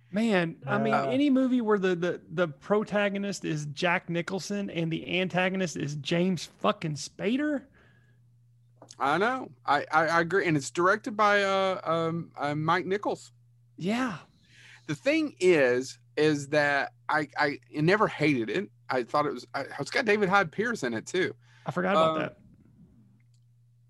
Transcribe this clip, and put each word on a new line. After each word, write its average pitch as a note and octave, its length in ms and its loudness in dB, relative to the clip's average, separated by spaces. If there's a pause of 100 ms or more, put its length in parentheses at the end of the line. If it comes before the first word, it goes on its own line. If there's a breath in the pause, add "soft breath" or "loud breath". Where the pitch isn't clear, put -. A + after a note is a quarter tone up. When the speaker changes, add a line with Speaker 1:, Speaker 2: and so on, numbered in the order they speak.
(120)
Speaker 1:
Man, F#3 460 0 (100)
I G3+ 100 -2
mean, G#3+ 160 0
Speaker 2:
Uh, - 160 0
Speaker 1:
any C#4 200 2
movie B3+ 320 2
where G#3+ 180 2
the, F#3 160 2
the, E3+ 340 -4
the E3+ 180 0
protagonist G3+ 960 -2
is D3+ 220 -4
Jack F3 420 -2
Nicholson F#3+ 600 -4
and E3 220 -4
the E3 280 -4
antagonist F#3 580 -2
is D3 180 -6
James F3 500 0 (140)
fucking F#3+ 360 -2
Spader. C4 680 -4 (1400 soft breath)
Speaker 3:
I C#3 180 2
know. B3 320 -2 (160)
I, C#3+ 260 2
I, D#3 160 2
I E3+ 140 2
agree, F3 260 0
and D#3+ 80 2
it's C3+ 160 -4
directed G#3 460 0
by, G3+ 260 4
uh, F#3+ 400 0
um, E3 540 -2
uh, D3 180 -2
Mike E3 300 0
Nichols. G#3 460 -4 (460)
Speaker 1:
Yeah. G#3+ 400 -4 (720 soft breath)
Speaker 3:
The D3+ 80 -4
thing D4+ 440 0
is, C3 600 4 (180)
is D3 320 2
that C#3+ 420 2 (180)
I, D3+ 180 0 (100)
I D3 220 0 (140)
never F3 340 4
hated C#3 420 0
it. F#3+ 200 -2 (200)
I C3 140 0
thought D3 220 0
it C3 80 -2
was, A#2+ 200 -12
I, C3+ 120 -6 (140)
it's C#3 120 -6
got C4 140 0
David G#3 240 2
Hyde F#3+ 220 4
Pierce A3+ 320 -4
in A#2+ 100 -2
it A2 120 -6
too. F3+ 280 -2 (320 soft breath)
Speaker 1:
I - 60 -4
forgot F3+ 200 -2
about D#3+ 240 4
Speaker 3:
Um, - 40 -2
Speaker 1:
that. - 180 -8 (1500)